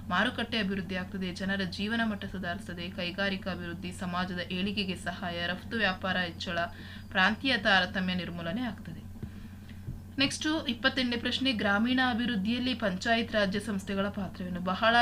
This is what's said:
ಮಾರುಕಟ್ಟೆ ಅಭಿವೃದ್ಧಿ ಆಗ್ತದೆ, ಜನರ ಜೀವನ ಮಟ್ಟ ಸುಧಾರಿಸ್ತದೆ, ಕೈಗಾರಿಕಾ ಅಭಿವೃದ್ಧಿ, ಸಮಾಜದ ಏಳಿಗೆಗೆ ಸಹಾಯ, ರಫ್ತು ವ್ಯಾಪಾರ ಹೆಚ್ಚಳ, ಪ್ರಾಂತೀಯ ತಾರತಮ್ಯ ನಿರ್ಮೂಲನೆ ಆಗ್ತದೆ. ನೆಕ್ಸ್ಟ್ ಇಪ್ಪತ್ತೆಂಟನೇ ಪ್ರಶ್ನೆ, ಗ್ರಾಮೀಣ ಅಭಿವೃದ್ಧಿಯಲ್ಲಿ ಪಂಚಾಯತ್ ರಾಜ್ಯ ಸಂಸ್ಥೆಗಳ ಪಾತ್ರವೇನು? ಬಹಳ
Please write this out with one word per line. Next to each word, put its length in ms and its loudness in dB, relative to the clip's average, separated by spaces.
ಮಾರುಕಟ್ಟೆ 500 2
ಅಭಿವೃದ್ಧಿ 360 -2
ಆಗ್ತದೆ, 400 -4
ಜನರ 260 0
ಜೀವನ 440 0
ಮಟ್ಟ 200 -2
ಸುಧಾರಿಸ್ತದೆ, 680 -6
ಕೈಗಾರಿಕಾ 600 -2
ಅಭಿವೃದ್ಧಿ, 420 -6
ಸಮಾಜದ 480 -2
ಏಳಿಗೆಗೆ 460 -2
ಸಹಾಯ, 500 -4
ರಫ್ತು 300 -4
ವ್ಯಾಪಾರ 400 0
ಹೆಚ್ಚಳ, 420 -4
ಪ್ರಾಂತೀಯ 480 4
ತಾರತಮ್ಯ 580 4
ನಿರ್ಮೂಲನೆ 480 -4
ಆಗ್ತದೆ. 420 -8
ನೆಕ್ಸ್ಟ್ 500 2
ಇಪ್ಪತ್ತೆಂಟನೇ 480 2
ಪ್ರಶ್ನೆ, 360 2
ಗ್ರಾಮೀಣ 480 4
ಅಭಿವೃದ್ಧಿಯಲ್ಲಿ 640 2
ಪಂಚಾಯತ್ 580 2
ರಾಜ್ಯ 280 4
ಸಂಸ್ಥೆಗಳ 480 0
ಪಾತ್ರವೇನು? 520 -4
ಬಹಳ 400 4